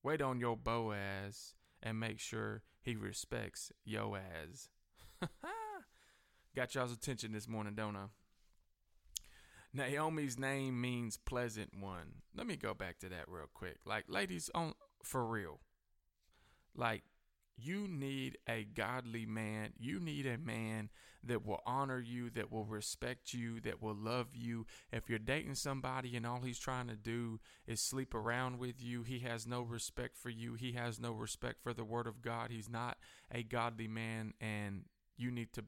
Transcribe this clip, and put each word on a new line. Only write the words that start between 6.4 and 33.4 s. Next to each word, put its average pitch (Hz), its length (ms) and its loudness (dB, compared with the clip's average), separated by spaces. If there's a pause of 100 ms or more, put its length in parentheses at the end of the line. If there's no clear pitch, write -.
Got 127 180 0
y'all's 123 180 2
attention 117 400 -2
this 107 140 -2
morning, 107 280 -2
don't 107 220 0
I? 98 100 -4 (1700)
Naomi's 143 680 4
name 135 420 4
means 120 360 2
pleasant 113 600 0
one. 90 440 -6 (120)
Let - 120 -2
me 185 100 0
go 104 180 0
back 87 260 -4
to 95 100 -6
that 82 180 -6
real 80 240 -6
quick. - 320 -6
Like, 104 240 0
ladies, 185 440 0
on, 170 220 2 (300)
for 127 200 2
real. 101 360 0 (1120)
Like, 113 300 2 (520)
you 185 300 0
need 135 520 -2 (100)
a 113 160 2
godly 113 640 0
man. 110 520 0
You 151 220 -2
need 143 260 0
a 120 120 2
man 113 520 -2 (320)
that 113 240 2
will 104 200 2
honor 131 340 2
you, 120 300 -2
that 117 200 0
will 110 140 0
respect 110 680 -2
you, 117 280 0
that - 200 0
will 107 140 0
love 120 400 2
you. 117 320 -2 (240)
If 117 180 -2
you're 113 120 4
dating 139 340 2
somebody 131 600 0
and 117 100 0
all 123 140 2
he's 123 180 0
trying 127 300 0
to 110 80 -2
do 113 420 2 (280)
is 117 140 0
sleep 131 320 2
around 120 460 2
with 123 240 -4
you, 120 220 0
he 123 160 0
has 117 260 0
no 123 140 2
respect 117 560 -2
for 123 140 -4
you. 117 240 -2
He 120 180 0
has 120 260 2
no 120 140 0
respect 113 500 -2
for 120 100 0
the 117 120 -2
word 113 240 2
of 117 140 -6
God. 117 280 0
He's 110 200 -4
not 117 280 0 (320)
a 120 140 0